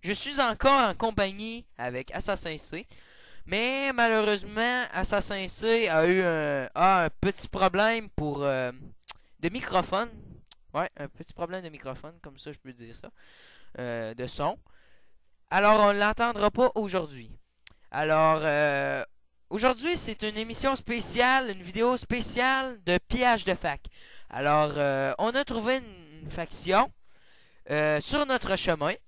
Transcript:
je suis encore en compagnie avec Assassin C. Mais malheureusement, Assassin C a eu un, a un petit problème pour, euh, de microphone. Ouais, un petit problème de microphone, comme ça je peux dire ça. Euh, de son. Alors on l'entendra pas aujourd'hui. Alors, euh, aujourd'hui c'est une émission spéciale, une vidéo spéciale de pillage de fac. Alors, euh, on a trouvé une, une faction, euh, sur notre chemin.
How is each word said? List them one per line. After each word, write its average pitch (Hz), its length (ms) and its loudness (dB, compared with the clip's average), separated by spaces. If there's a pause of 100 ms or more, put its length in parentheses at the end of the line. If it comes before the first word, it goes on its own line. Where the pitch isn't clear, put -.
je 180 120 -4
suis 277 280 -4
encore 262 500 4
en 175 40 -2
compagnie 214 720 -4 (100)
avec 123 380 -8
Assassin 180 420 -4
C. 160 300 -12 (580)
Mais 262 480 -2
malheureusement, 220 1000 2
Assassin 190 560 -2
C 226 400 2
a 160 180 6
eu 185 160 4
un, 151 540 0
a 180 300 6
un 151 40 -2 (100)
petit - 280 -2
problème 202 640 2
pour, 143 340 -4
euh, 131 260 0 (720)
de 160 80 -2
microphone. 190 600 -2 (640)
Ouais, 160 240 -2
un 143 120 -12
petit - 240 -18
problème 180 320 -8
de 165 40 -12
microphone, 147 540 -12
comme 135 160 -20
ça 151 140 -14
je 139 60 -16
peux 131 140 -18
dire 117 220 -18
ça. - 160 -8 (680)
Euh, 117 340 -6
de 127 140 -6
son. 151 280 -2 (920)
Alors 202 300 6
on 202 120 8
l'entendra 214 600 2
pas 247 240 4
aujourd'hui. 156 560 -4 (580)
Alors, 156 520 4
euh, 143 640 2 (440)
aujourd'hui 247 480 0
c'est - 280 -8
une 214 120 -4
émission 226 400 -2
spéciale, 247 760 0
une 190 120 -10
vidéo 220 340 0
spéciale 247 880 -2
de 180 140 2
pillage 240 460 2
de 190 100 0
fac. 156 320 -6 (420)
Alors, 147 480 2
euh, 135 420 0
on 220 120 0
a 269 140 0
trouvé 233 340 -2
une, 170 460 -14
une 151 60 -12
faction, 185 600 0 (800)
euh, 151 300 2
sur 294 260 0
notre 240 300 0
chemin. 165 380 0 (140)